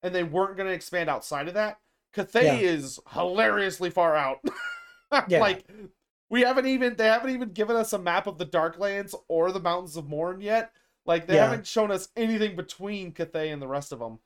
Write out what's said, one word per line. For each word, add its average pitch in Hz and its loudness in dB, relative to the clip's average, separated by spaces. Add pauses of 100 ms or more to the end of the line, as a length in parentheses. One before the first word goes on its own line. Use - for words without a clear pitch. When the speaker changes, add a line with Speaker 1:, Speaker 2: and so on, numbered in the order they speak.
Speaker 1:
and 180 -4
they 180 0
weren't 185 -2
gonna 190 -4
expand 170 -4
outside 143 -4
of 160 -10
that. 214 -2 (340)
Cathay 220 2
Speaker 2:
Yeah. 233 4
Speaker 1:
is 143 -4 (100)
hilariously 196 0
far 170 4
out. 135 0
<laughs> - -4
Speaker 2:
Yeah. 175 6
Speaker 1:
Like, 196 2 (640)
we 240 4
haven't 254 4
even, 254 0
they 220 4
haven't 233 2
even 247 -6
given 214 0
us 220 0
a 208 -2
map 180 0
of 185 -10
the 170 -4
Darklands 175 -2 (140)
or 165 2
the 190 -4
Mountains 175 -4
of 151 -10
Morn 165 -6
yet. 214 0 (340)
Like, 170 0
they 180 4
Speaker 2:
Yeah. 214 8
Speaker 1:
haven't 226 -4
shown 214 0
us 185 -6
anything 214 0
between 190 -8
Cathay 165 -4
and 147 -8
the 135 -10
rest 139 -6
of 120 -10
'em. 113 -10